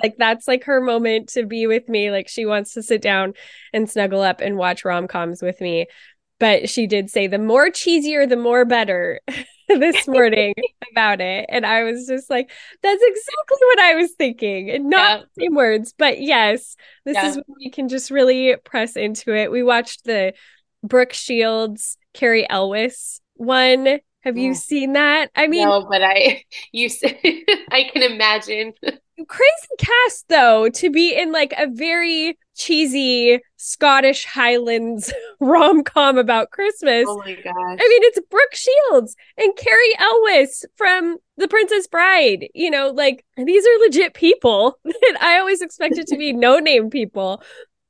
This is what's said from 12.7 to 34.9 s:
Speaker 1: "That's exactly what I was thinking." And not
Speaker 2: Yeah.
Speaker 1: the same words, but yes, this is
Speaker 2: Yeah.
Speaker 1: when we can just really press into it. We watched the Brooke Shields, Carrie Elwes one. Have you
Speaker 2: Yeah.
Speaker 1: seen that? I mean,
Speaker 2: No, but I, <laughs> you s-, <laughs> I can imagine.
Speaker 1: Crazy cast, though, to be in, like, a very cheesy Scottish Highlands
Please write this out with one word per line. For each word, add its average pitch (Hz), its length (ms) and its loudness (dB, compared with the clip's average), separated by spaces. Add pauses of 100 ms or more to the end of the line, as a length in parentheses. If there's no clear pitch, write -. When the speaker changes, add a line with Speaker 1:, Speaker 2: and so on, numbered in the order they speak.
Speaker 1:
"That's 392 200 2
exactly 539 540 -2 (100)
what 480 120 6
I 349 160 6
was 339 160 0
thinking." 208 580 -4
And 277 200 -4
not 359 320 2
Speaker 2:
Yeah. - 40 -20 (100)
Speaker 1:
the - 100 -12
same 330 100 -2
words, 220 420 0
but 269 240 0
yes, 240 540 0 (300)
this 285 120 -4
is 294 200 -2
Speaker 2:
Yeah. 285 100 -10
Speaker 1:
when 277 100 -20
we 262 140 -16
can 269 180 -8
just 262 220 -8
really 262 520 2
press 233 320 -6
into 214 380 -6
it. 214 180 -2
We 247 120 -2
watched 240 400 -2
the 196 300 -4 (500)
Brooke 247 300 0
Shields, 220 840 -4 (160)
Carrie 226 340 0
Elwes 202 720 -6 (160)
one. 262 640 2 (200)
Have 240 180 -6
you 262 120 -2
Speaker 2:
Yeah. 262 40 -4
Speaker 1:
seen 269 400 -4
that? 294 420 0
I 302 120 2
mean, 311 200 0
Speaker 2:
No, 302 220 0
but 190 140 0
I, 190 400 2 (140)
<laughs> - 140 -20
you 233 140 -4
s-, - 180 -8
<laughs> - 680 -2
I 262 200 0
can 254 120 -2
imagine. 214 680 -4 (540)
Speaker 1:
Crazy 605 400 2 (100)
cast, - 500 0
though, 233 420 4
to 330 200 -2
be 330 260 2
in, 339 160 -2
like, 311 260 -2
a 294 100 -2
very 320 720 -4 (180)
cheesy 254 840 0 (180)
Scottish 269 680 2
Highlands 233 880 -2 (140)